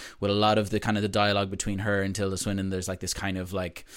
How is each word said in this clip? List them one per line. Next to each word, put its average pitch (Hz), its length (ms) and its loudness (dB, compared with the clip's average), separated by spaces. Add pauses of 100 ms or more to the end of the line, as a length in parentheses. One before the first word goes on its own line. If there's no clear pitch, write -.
(180)
with 101 140 2
a - 20 2
lot 107 240 6
of 101 120 2
the 104 100 2
kind 110 160 0
of 101 80 2
the 104 40 0
dialogue 101 400 2
between 98 300 -4
her 101 240 0
and 98 100 -2
Tilda 98 240 -2
Swinton, 98 340 -2
there's, 92 180 -2
like, 92 100 -6
this - 160 -6
kind 98 240 -4
of, 90 140 -6
like, 92 320 -6 (120)